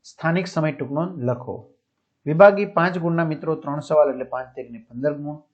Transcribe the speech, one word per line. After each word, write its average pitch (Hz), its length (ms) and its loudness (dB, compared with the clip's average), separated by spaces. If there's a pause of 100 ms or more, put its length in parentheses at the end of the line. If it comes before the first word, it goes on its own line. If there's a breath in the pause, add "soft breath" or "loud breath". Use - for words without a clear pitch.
સ્થાનિક 175 440 -2
સમય 156 240 -2
ટૂંકનોંધ 143 580 -6
લખો. 120 260 -6 (680)
વિભાગી 196 400 6
પાંચ 180 320 0
ગુણના 165 360 -2
મિત્રો 160 220 -4
ત્રણ 147 240 -6
સવાલ, 147 300 2
એટલે 127 140 -6
પાંચ 127 320 -8
તેરીને 120 240 -12 (100)
પંદર 135 240 -2
ગુણ. 147 240 -8 (160)